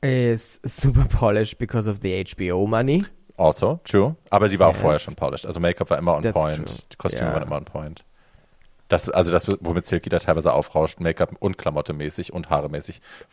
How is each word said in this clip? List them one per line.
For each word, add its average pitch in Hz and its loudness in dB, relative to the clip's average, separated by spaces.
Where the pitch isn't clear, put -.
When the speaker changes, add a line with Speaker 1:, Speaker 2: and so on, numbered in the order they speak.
Speaker 1:
is 123 0
super 131 2
polished 107 2
because 110 -2
of 101 -4
the 92 -2
H 92 -6
B 90 -2
O 92 2
money. 131 2
Speaker 2:
Also, 95 2
true. 107 2
Aber 101 4
sie 98 -2
war 87 8
auch 82 6
Speaker 1:
Yes. - -6
Speaker 2:
vorher 78 2
schon - -12
polished. 69 -6
Also 82 -8
Make-up 85 0
war 76 2
immer 85 2
on 76 -2
Speaker 1:
That's 110 -2
Speaker 2:
point, 78 0
Speaker 1:
true. - -12
Speaker 2:
die - -20
Kostüme - -4
Speaker 1:
Ja. 60 -2
Speaker 2:
waren - -2
immer 73 -6
on 73 -6
point. 76 -12
Das, - 2
also 90 2
das, 87 2
womit 85 -4
Silky - -4
da 85 -2
teilweise 80 4
aufrauscht, 78 0
Make-up 82 -2
und 98 -4
klamottemäßig 76 -6
und 85 -8
haaremäßig, 73 -4